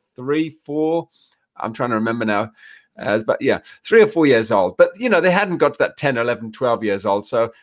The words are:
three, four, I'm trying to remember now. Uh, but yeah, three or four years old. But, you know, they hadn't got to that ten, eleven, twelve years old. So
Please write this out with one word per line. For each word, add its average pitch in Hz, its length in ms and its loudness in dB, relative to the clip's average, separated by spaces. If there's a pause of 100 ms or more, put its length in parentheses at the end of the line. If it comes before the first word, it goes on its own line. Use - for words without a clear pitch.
(160)
three, 147 340 -4
four, 156 600 -4 (480)
I'm 113 160 -8
trying 123 160 -4
to 117 60 -2
remember 113 300 -2
now. 107 260 -2 (460)
Uh, 107 280 -2
but - 160 -2
yeah, 113 180 0 (240)
three 226 180 6
or 214 60 6
four 165 180 2
years 117 260 2
old. 95 260 2
But, 175 200 4
you 240 120 -4
know, 185 100 4
they 180 120 2
hadn't 185 260 0
got 143 160 2
to - 60 -8
that - 180 -2
ten, 135 200 -2
eleven, 117 340 -4
twelve 117 320 -2
years 98 220 -2
old. 101 200 0
So 113 260 -2 (120)